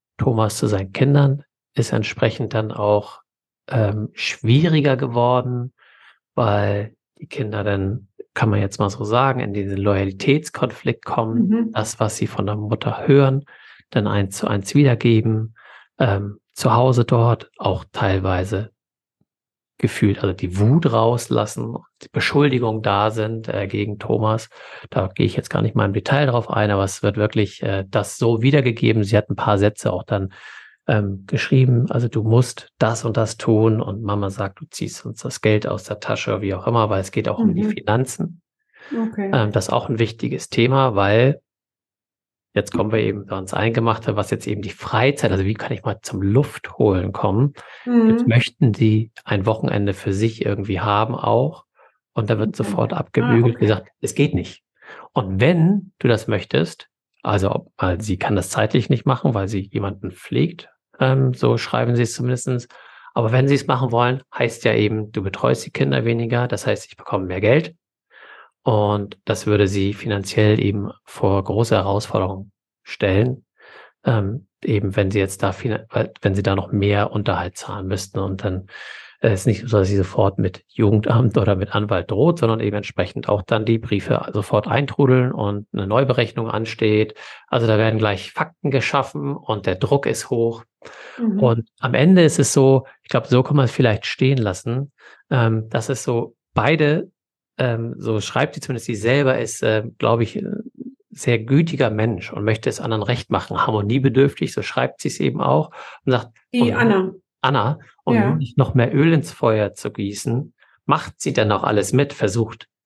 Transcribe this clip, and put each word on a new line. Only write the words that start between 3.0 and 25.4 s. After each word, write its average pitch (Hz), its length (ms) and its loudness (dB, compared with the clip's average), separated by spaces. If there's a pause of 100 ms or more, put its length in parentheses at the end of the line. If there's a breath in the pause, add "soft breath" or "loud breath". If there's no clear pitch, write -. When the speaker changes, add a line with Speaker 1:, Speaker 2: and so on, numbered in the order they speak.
Speaker 1:
ähm, 107 440 0
schwieriger 143 840 2
geworden, 123 760 0 (640 soft breath)
weil 104 600 0 (240)
die - 80 -16
Kinder 104 360 -6
dann, 98 460 -2 (260)
kann - 140 0
man 101 100 2
jetzt 98 200 -4
mal 98 100 2
so 101 160 -8
sagen, 127 340 2
in 110 140 -4
diesen 98 240 -4
Loyalitätskonflikt 101 1300 0
kommen, 117 440 0
Speaker 2:
Mhm. 226 220 0
Speaker 1:
das, - 280 -4
was 107 180 -2
sie 113 100 -2
von - 180 -4
der 104 100 -2
Mutter 107 520 -4
hören, 135 380 4 (460 loud breath)
dann 104 160 0
eins 101 300 0
zu 214 100 -4
eins 101 260 -2
wiedergeben, 113 800 2 (440 loud breath)
ähm, 101 400 -2 (140)
zu - 220 2
Hause 120 300 4
dort 117 520 2
auch 92 340 -4
teilweise 95 800 -2 (1080)
gefühlt, - 460 0
also 95 100 0
die 90 260 -6
Wut 135 320 4
rauslassen, 117 840 0 (260)
die - 100 -20
Beschuldigungen 123 720 0
da 104 300 2
sind, 110 380 -6
äh, 101 180 -4
gegen 104 320 -4
Thomas. 110 500 0 (400 loud breath)
Da 92 180 -2
gehe - 180 -2
ich 98 100 -2
jetzt - 140 -6